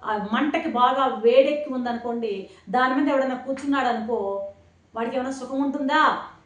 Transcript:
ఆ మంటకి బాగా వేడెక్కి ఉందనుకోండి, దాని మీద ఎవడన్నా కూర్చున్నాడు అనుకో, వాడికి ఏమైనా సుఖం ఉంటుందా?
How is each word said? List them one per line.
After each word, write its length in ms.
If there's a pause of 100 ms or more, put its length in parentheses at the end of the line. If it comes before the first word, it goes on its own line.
ఆ 280
మంటకి 360
బాగా 380
వేడెక్కి 680
ఉందనుకోండి, 760 (200)
దాని 240
మీద 140
ఎవడన్నా 280
కూర్చున్నాడు 520
అనుకో, 600 (480)
వాడికి 200
ఏమైనా 160
సుఖం 300
ఉంటుందా? 600 (240)